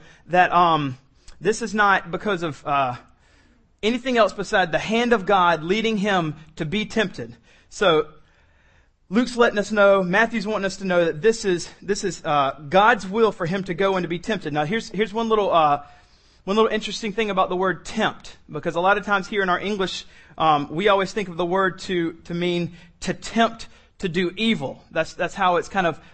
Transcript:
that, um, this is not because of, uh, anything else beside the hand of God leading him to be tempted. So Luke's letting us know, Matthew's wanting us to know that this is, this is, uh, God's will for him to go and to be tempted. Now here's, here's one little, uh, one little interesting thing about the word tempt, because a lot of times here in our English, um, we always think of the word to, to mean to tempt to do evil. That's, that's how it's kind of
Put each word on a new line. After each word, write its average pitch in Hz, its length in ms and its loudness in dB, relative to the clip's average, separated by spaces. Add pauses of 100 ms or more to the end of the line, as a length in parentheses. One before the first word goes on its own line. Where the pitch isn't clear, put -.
(260)
that, 175 260 4
um, 160 460 2 (420)
this 214 220 -2
is 202 120 -6
not 196 360 2
because 180 320 -4
of, 160 240 -6
uh, 139 300 0 (840)
anything 240 380 0
else 208 140 4
beside 185 400 0
the 156 80 0
hand 233 320 0
of 196 140 2
God 175 360 4
leading 214 340 0
him 185 380 0 (220)
to 170 80 -6
be 208 220 -2
tempted. 131 500 -4 (340)
So 160 380 2 (1000)
Luke's 233 280 0
letting 226 220 2
us 202 120 -4
know, 202 320 6
Matthew's 208 440 0
wanting 202 200 -2
us 190 120 -6
to 190 60 -10
know 175 200 4
that 151 180 -2
this 226 220 2
is, 175 240 -2 (120)
this 196 220 -4
is, 185 220 -6
uh, 143 440 0
God's 196 380 4
will 214 240 2
for 180 160 -4
him 190 180 -4
to 185 100 -6
go 190 200 0
and 180 80 -2
to 170 60 -6
be 170 100 -4
tempted. 185 340 -6
Now 151 120 0
here's, 220 260 -4
here's 202 240 -4
one 226 140 -2
little, 208 240 2
uh, 147 320 4 (600)
one 196 120 -2
little 220 140 4
interesting 214 420 -4
thing 214 180 -2
about 185 180 2
the 180 80 -4
word 180 280 -2
tempt, - 520 -4 (140)
because 151 240 -6
a 170 60 -2
lot 196 180 4
of 202 80 -8
times 196 220 0
here 202 140 -2
in 185 60 0
our 175 120 2
English, 190 440 -4 (320)
um, 147 340 2
we 180 180 0
always 190 240 2
think 208 160 -4
of 170 80 -10
the 175 100 0
word 185 340 0
to, 170 340 -4 (100)
to 175 100 -8
mean 175 400 -2 (260)
to 180 140 -4
tempt - 540 -2 (300)
to 196 100 -6
do 170 280 -2
evil. 208 540 -2
That's, 160 240 -4
that's 170 200 -4
how 185 220 2
it's 151 120 -2
kind 190 180 0
of 156 140 -2 (140)